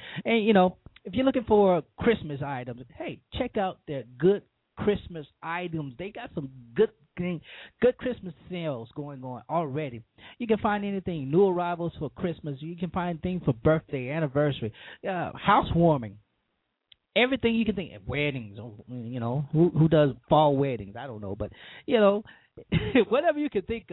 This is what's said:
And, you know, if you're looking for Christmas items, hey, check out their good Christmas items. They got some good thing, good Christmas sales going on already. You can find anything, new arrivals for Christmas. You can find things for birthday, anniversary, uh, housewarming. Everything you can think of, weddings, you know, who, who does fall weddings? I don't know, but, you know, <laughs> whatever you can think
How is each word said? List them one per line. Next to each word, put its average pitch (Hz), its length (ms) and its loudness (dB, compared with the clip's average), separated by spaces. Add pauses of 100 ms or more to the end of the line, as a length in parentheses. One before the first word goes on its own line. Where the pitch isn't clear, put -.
(240)
And, 226 220 0
you 220 80 4
know, 185 240 4 (260)
if 185 100 -14
you're 254 120 0
looking 254 200 0
for 190 380 4 (140)
Christmas 151 480 0
items, 127 380 -10 (120)
hey, 320 240 -12 (180)
check 247 200 -4
out 190 300 -4
their 135 160 -8 (140)
good 185 260 4 (340)
Christmas 175 500 -4 (160)
items. 160 560 -6
They 185 100 -8
got 240 240 -16
some 139 160 -8 (240)
good 214 180 2 (260)
thing, 175 240 -6 (400)
good - 160 4
Christmas 220 360 -8 (160)
sales 151 460 -6
going 143 300 -12
on 123 240 -12
already. 143 540 -4 (340)
You 240 100 -8
can 214 120 4
find 208 260 -2
anything, 175 440 -6
new 190 180 6
arrivals 175 520 -2
for 139 120 -6
Christmas. 156 500 -8
You 170 160 -12
can 175 120 -6
find 175 320 -4
things 180 220 -4
for 139 80 0
birthday, 135 580 0
anniversary, 143 640 -2 (340)
uh, 170 300 -4
housewarming. 160 840 2 (960)
Everything 233 420 2
you 226 100 2
can 202 100 -2
think 185 180 -8
of, 104 140 -18
weddings, 131 500 -4 (300)
you 123 320 -8
know, 123 320 -2
who, 165 260 6
who 156 120 6
does 151 220 6 (180)
fall 151 260 6
weddings? 113 420 -2
I 135 100 -12
don't 110 120 -12
know, 101 160 -6
but, 104 160 -8 (340)
you 240 140 4
know, 202 240 6 (420)
<laughs> - 440 2
whatever 294 280 2
you 294 120 -2
can 190 140 -4
think 226 300 -8